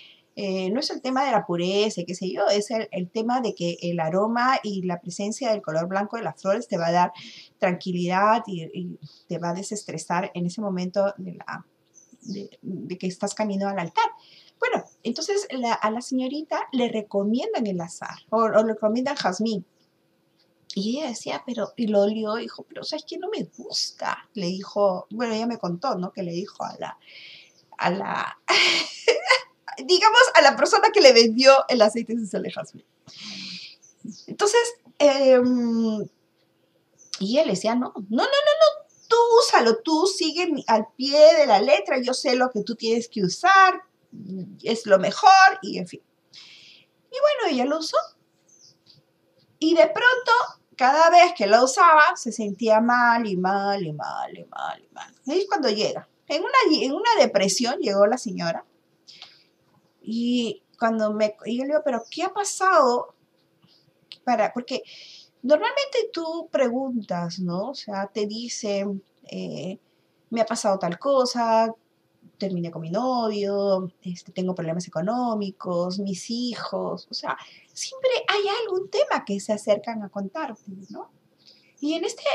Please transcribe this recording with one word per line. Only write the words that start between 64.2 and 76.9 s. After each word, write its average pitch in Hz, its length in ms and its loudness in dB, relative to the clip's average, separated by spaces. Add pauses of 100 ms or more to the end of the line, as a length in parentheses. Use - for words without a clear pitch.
Para, 220 300 0
porque 247 300 -8 (580)
normalmente 453 720 0
tú 330 380 -8
preguntas, 233 880 -4
¿no? 185 300 -6
O 285 60 -10
sea, 202 320 -8
te 208 200 -6
dicen, 202 760 -6 (260)
eh, 180 500 -10 (500)
Me 226 120 -2
ha 214 40 0
pasado 220 320 0
tal 175 220 -4
cosa, 233 760 2 (640)
terminé 175 340 -6
con 165 100 -10
mi 160 80 -10
novio, 202 1040 -2 (100)
este, 175 300 -12
tengo 185 240 -4
problemas 170 320 -6
económicos, 196 1120 -4
mis 196 300 -8
hijos, 202 800 -8